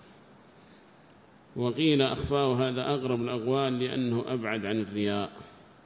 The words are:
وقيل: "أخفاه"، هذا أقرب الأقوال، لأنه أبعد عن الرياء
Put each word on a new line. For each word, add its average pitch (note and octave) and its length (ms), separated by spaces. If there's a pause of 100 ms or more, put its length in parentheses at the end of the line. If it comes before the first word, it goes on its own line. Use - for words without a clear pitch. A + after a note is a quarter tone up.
(1600)
وقيل: C3+ 460
"أخفاه"، C3 520
هذا B2+ 400
أقرب B2+ 280
الأقوال، B2 560
لأنه B2 480
أبعد A2 400
عن A2 140
الرياء G2+ 520 (540)